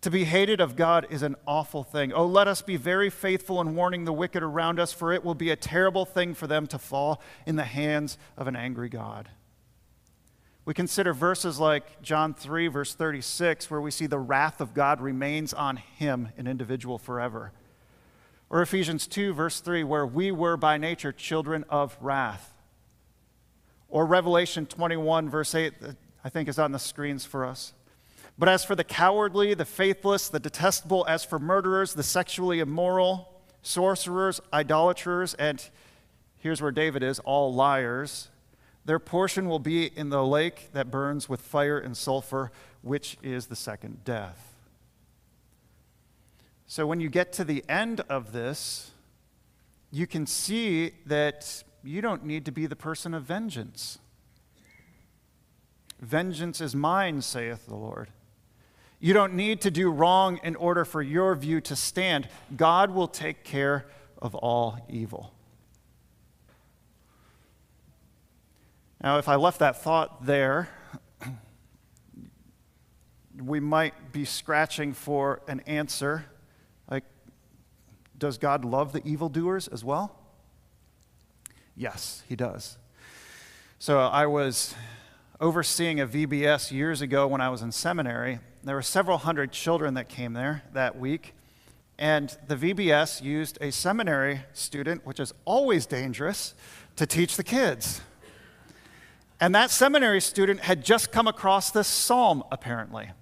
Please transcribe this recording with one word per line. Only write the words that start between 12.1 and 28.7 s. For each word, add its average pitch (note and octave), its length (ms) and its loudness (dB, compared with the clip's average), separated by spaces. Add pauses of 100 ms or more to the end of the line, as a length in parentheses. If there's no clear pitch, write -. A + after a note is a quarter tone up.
three, D#3+ 320 -4
verse C#3+ 280 -4
thirty-six, D#3+ 760 -2
where D3+ 100 -4
we D3 120 -4
see D#3+ 140 -4
the C#3+ 120 0
wrath C#3 420 0
of A#2 140 -6
God C#3+ 260 4
remains C#3 540 -4
on C#3 220 -2
him, B2 600 -4
an B2 100 -8
individual, B2 520 -6
forever. A#2 540 -6 (1000)
Or E3+ 120 4
Ephesians E3+ 440 0
two, G3+ 260 -2
verse D#3 280 -2
three, F3 220 -2
where D3 240 0
we D#3+ 240 0
were E3+ 260 0
by D3+ 200 4
nature D#3 360 -4
children D#3 580 -4
of C#3+ 300 0
wrath. B2 540 -4 (1300)
Or D#3 160 2
Revelation E3+ 640 2
twenty-one, D#3+ 640 0
verse D3+ 240 -2
eight, D#3+ 260 -2
that C#3 160 -12 (260)
I - 60 -10
think D#3 200 -4
is C#3+ 100 -4
on D3+ 140 2
the C#3 60 -4
screens C#3+ 460 -6
for C3 220 -6
us. B2+ 260 -12 (680)
"But F3 120 6
as F#3 120 6
for G3+ 120 0